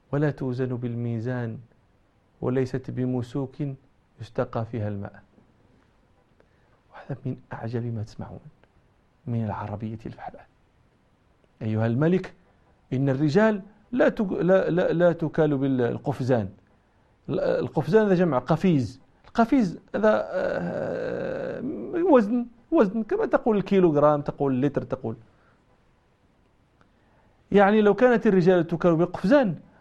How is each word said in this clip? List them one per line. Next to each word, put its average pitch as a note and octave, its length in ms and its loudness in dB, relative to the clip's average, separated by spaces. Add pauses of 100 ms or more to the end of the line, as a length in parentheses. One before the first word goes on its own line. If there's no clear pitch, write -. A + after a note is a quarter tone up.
(120)
ولا C#3+ 180 0
توزن B2+ 460 -4
بالميزان، A#2 840 -6 (840)
وليست B2+ 500 -4
بمسوك B2+ 640 -6 (640)
يستقى A#2+ 440 -6
فيها G#2+ 240 -6
الماء." G2+ 340 -12 (1700)
وهذا - 320 -12
من B2+ 120 -6 (160)
أعجب A#2+ 420 -6
ما G#2+ 80 -6
تسمعون - 380 -14 (840)
من A#2 180 -4
العربية G#2 600 -8
الفحلة. - 340 -16 (1200)
"أيها A2 240 0
الملك، D#3 480 0 (580)
إن C3+ 160 0
الرجال E3 540 2 (300)
لا B3 160 2
تك-، G3+ 240 -4
لا، F3+ 380 2
لا، E3+ 220 0
لا E3+ 200 4
تكال D#3 440 0
بالقفزان." B2 920 0 (800)
ال-، - 120 -2
القفزان E3 640 0
هذا G3 80 2
جمع E3+ 240 2
قفيز. D#3 640 0 (260)
القفيز A3+ 540 0 (140)
هذا، G#3+ 380 2
آه، - 1300 -4 (500)
وزن، A#3+ 340 2 (240)
وزن A3+ 320 2
كما G4 240 -2
تقول A3+ 300 0
الكيلوغرام، D3+ 640 4
تقول C#3+ 320 -4
اللتر، B2+ 300 0
تقول. A#2 340 -6 (2250)
يعني G3+ 300 6
لو G3+ 120 6
كانت A#3+ 320 4
الرجال F#3 400 4
تكال E3+ 300 2
بالقفزان، F#3 640 2 (220)